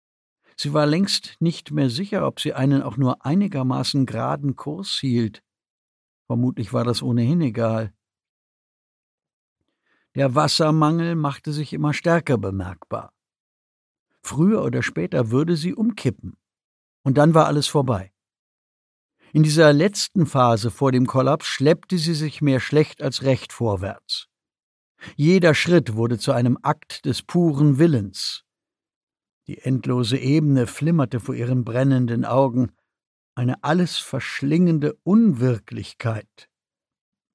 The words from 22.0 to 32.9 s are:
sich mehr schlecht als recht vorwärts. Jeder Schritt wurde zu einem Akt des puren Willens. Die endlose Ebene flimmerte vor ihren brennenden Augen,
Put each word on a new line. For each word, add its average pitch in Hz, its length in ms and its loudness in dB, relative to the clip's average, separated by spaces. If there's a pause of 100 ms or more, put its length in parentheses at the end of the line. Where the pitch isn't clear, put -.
sich 147 260 -6
mehr 135 180 2
schlecht - 420 0
als 139 220 -6
recht 131 300 0
vorwärts. 101 720 -6 (880)
Jeder 170 380 4
Schritt 160 420 2
wurde 117 220 0
zu - 140 -2
einem 123 320 2
Akt - 420 -6
des 135 160 -2
puren 151 560 2
Willens. 131 680 0 (1040)
Die - 120 -14
endlose 127 580 -2
Ebene 139 500 2
flimmerte 143 540 0
vor 131 120 -6
ihren 120 300 -2
brennenden 123 640 0
Augen, 123 460 0 (600)